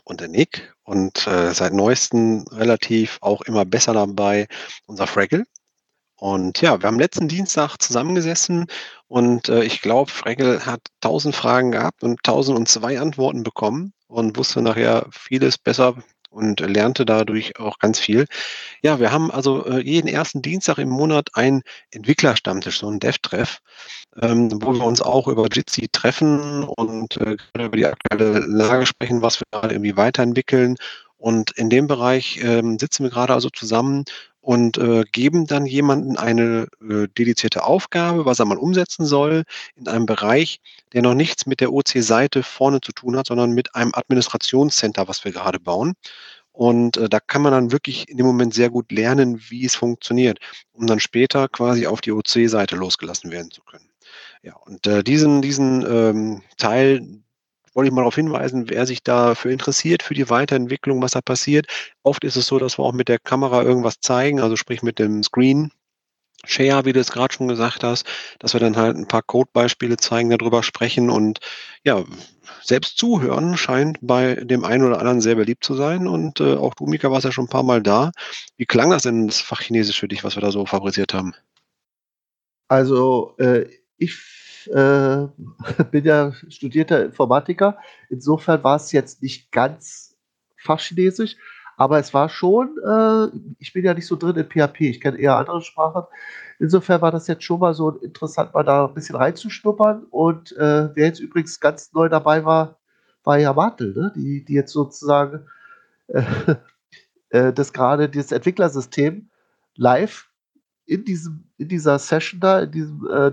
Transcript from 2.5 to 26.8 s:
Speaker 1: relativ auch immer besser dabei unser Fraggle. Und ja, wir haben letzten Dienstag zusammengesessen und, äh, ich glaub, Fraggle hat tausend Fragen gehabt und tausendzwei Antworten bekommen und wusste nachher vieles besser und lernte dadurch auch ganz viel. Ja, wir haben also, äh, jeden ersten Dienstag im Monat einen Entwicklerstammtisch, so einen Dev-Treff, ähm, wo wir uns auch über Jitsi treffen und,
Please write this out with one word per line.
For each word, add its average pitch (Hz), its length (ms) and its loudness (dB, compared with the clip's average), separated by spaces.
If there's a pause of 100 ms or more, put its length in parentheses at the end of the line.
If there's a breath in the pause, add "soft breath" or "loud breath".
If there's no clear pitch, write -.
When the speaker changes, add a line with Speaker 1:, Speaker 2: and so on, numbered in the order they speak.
Speaker 1:
relativ 113 720 0
auch 101 220 0
immer 107 200 0
besser 110 300 0
dabei 104 540 0 (380 loud breath)
unser 98 220 -6
Fraggle. 147 380 0 (720)
Und 95 440 -4
ja, 113 200 4
wir 101 60 0
haben 113 120 0
letzten 156 300 0
Dienstag 165 480 -4
zusammengesessen 170 880 -2 (400 loud breath)
und, 120 400 2
äh, 117 160 4
ich 110 180 -4
glaub, 123 280 2
Fraggle 123 560 -2
hat - 160 -6 (180)
tausend 147 360 -2
Fragen 123 360 2
gehabt - 320 -4
und 120 200 -4
tausendzwei 131 760 0
Antworten 135 440 -2
bekommen 120 500 -4 (140)
und 113 300 -2
wusste - 240 -2
nachher 113 500 0
vieles 131 460 -2
besser 127 380 2 (340)
und 107 320 -4
lernte 107 440 0
dadurch 110 540 0
auch 107 180 -8
ganz 107 220 0
viel. 117 260 2 (560 loud breath)
Ja, 147 180 2
wir 113 120 2
haben 117 200 0
also, 135 340 -2
äh, 127 160 0
jeden 156 260 0
ersten 151 340 -4
Dienstag 165 360 -2
im 139 120 -4
Monat 147 440 0
einen 131 280 2 (300 loud breath)
Entwicklerstammtisch, 107 880 0
so 104 80 -8
einen 104 120 -4
Dev-Treff, - 600 -4 (600 loud breath)
ähm, 117 300 2 (140)
wo 127 100 0
wir 123 120 -2
uns 117 160 2
auch 127 260 2
über 113 200 2
Jitsi - 440 -4
treffen 147 720 0
und, 113 540 -6